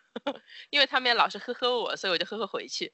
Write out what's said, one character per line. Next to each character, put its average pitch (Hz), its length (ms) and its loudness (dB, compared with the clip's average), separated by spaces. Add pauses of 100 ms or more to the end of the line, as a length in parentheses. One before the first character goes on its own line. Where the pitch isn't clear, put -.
(140)
<laughs> - 300 -8 (260)
因 294 80 0
为 277 80 6
他 277 140 2
们 254 80 0
也 240 60 6
老 196 160 4
是 202 80 -10
呵 240 160 -6
呵 247 260 0
我， 165 160 -2
所 190 140 -2
以 - 20 4
我 170 60 4
就 170 80 0
呵 - 120 -8
呵 220 80 -2
回 113 220 -6
去。 - 260 -6